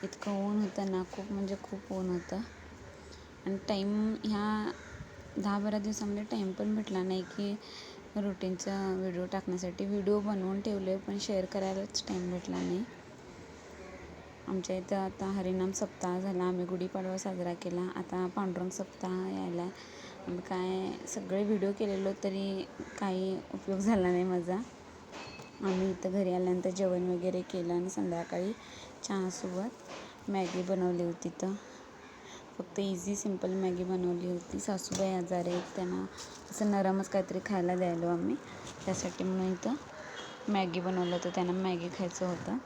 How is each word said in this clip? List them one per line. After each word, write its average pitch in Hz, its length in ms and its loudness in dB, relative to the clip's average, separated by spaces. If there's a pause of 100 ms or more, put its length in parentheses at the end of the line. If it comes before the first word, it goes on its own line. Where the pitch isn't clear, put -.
इतकं 196 420 0
ऊन 208 160 4
होतं 196 300 2
ना, 185 200 2
खूप 196 200 -6
म्हणजे 196 320 0
खूप - 300 -8
ऊन 185 160 0
होतं 180 320 0 (1040)
आणि 190 120 0 (100)
टाइम 208 460 2 (100)
ह्या 214 480 2 (680)
दहा 202 220 2
बारा 208 200 2
दिवसामध्ये 208 520 -2
टाइम 202 200 0
पण 208 240 2
भेटला 196 280 0
नाही 185 260 2
की 202 240 0 (640)
रुटीनचा 196 580 0 (180)
व्हिडिओ 185 380 0
टाकण्यासाठी. 185 540 0
व्हिडिओ 202 340 4
बनवून 196 420 2
ठेवले 196 360 2
पण 202 240 -2
शेअर 190 240 2
करायलाच 190 600 0
टाइम 180 240 0
भेटला 180 260 -2
नाही. 180 260 2 (1600)
आमच्या 190 300 0
इथं 185 180 -2
आता 190 360 -2
हरिनाम 185 400 2
सप्ताह 185 480 0
झाला, 185 240 0
आम्ही 180 220 2
गुढीपाडवा 185 520 -2
साजरा 180 360 -2
केला, 175 280 -2 (140)
आता 185 300 0 (100)
पांडुरंग 185 340 0
सप्ताह 185 600 -2
यायला. 180 380 -2 (600)
आम्ही 180 200 -2
काय 185 440 0 (160)
सगळे 196 360 0
व्हिडिओ 202 360 4
केलेलो 196 320 2 (120)
तरी 196 420 0 (340)
काही 190 360 2 (180)
उपयोग 196 260 0
झाला 196 280 6
नाही 180 160 6
माझा. 180 340 2 (1040)
आम्ही 190 280 4
इथं 185 220 -2
घरी 185 220 4
आल्यानंतर 180 360 4
जेवण 180 400 4
वगैरे 180 320 2 (100)
केलं 175 220 0
आणि 175 160 2
संध्याकाळी 180 640 0 (520)
चहासोबत 190 1300 -2
मॅगी 185 340 2
बनवली 180 400 4
होती. 170 260 0 (120)
तर 190 120 0 (1040)
फक्त - 220 -6
इझी 196 360 0
सिंपल 185 380 0
मॅगी 185 300 2
बनवली 180 440 2
होती. 180 320 -2
सासूबाई 190 540 0
आजारी 175 360 2
आहेत, 180 260 0
त्यांना 185 300 0 (440)
असं 208 220 4
नरमच 196 380 6
काहीतरी 190 360 2
खायला 180 300 4
द्यायलो 175 320 2
आम्ही, 175 280 4 (500)
त्यासाठी 185 380 -2
म्हणून 185 280 4
इथं 220 240 0 (720)
मॅगी 190 320 4
बनवलं 180 360 4
होतं, 175 200 0
त्यांना 180 180 4
मॅगी 180 440 2
खायचं 185 280 0
होतं. 180 400 0